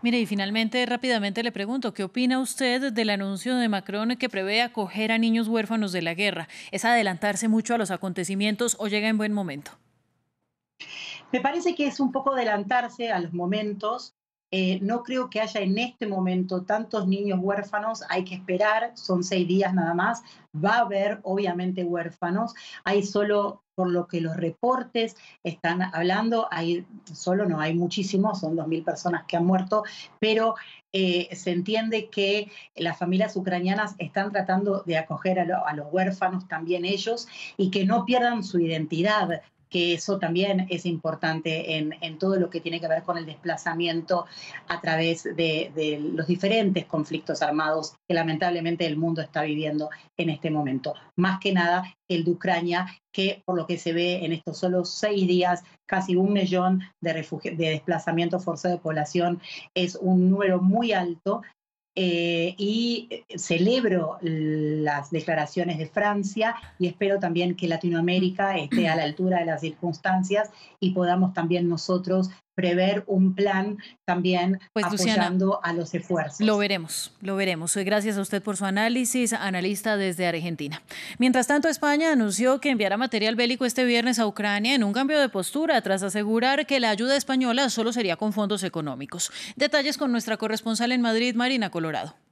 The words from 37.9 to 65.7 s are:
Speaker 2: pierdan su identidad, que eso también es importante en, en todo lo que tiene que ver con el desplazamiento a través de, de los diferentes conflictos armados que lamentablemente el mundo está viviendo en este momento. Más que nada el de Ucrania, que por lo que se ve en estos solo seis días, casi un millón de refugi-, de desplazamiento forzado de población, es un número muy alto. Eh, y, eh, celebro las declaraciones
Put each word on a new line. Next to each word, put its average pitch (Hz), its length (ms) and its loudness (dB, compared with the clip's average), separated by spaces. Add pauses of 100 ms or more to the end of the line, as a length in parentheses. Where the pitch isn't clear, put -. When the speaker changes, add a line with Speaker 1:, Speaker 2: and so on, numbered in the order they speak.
Speaker 2:
pierdan 240 400 2
su 185 160 0
identidad, 165 840 0 (280)
que 175 220 2
eso 196 240 -2
también 185 540 2
es 175 160 -4
importante 160 920 -2
en, 156 240 -2
en 160 160 -10
todo 190 220 2
lo 180 100 2
que 165 100 -4
tiene 170 220 -6
que 165 60 -4
ver 160 160 0
con 170 160 -4
el 165 80 -10
desplazamiento 170 960 -2 (420)
a 170 140 -4
través 165 420 2
de, 160 520 0
de 151 240 0 (160)
los 156 100 -2
diferentes 185 600 2
conflictos 156 560 -2
armados 156 500 0 (140)
que 180 80 2
lamentablemente 165 720 0
el 151 100 -2
mundo 165 240 0
está 151 220 -4
viviendo 151 480 -2 (260)
en 165 140 0
este 151 180 -4
momento. 147 460 -2 (240)
Más 185 200 2
que 196 140 0
nada 180 400 2 (160)
el 165 140 0
de 175 80 2
Ucrania, 175 560 0 (260)
que 196 320 -2
por 185 100 -2
lo 165 120 -2
que 175 100 -2
se 170 160 -4
ve 175 320 0
en 160 60 -2
estos 165 260 -6
solo 180 280 0
seis 202 420 0
días, 180 360 2 (240)
casi 185 280 0
un 196 180 4
millón 185 480 2 (180)
de 165 140 -2
refugi-, 160 420 -6
de 160 140 0
desplazamiento 170 720 0
forzado 180 340 -2
de 170 80 -4
población, 170 580 0 (360)
es 180 260 0
un 185 300 6
número 190 280 4
muy 214 340 4
alto. 185 500 -2 (580)
Eh, 170 560 2
y, 226 520 0
eh, - 280 -12
celebro 185 840 2
las 156 920 0
declaraciones 160 680 -2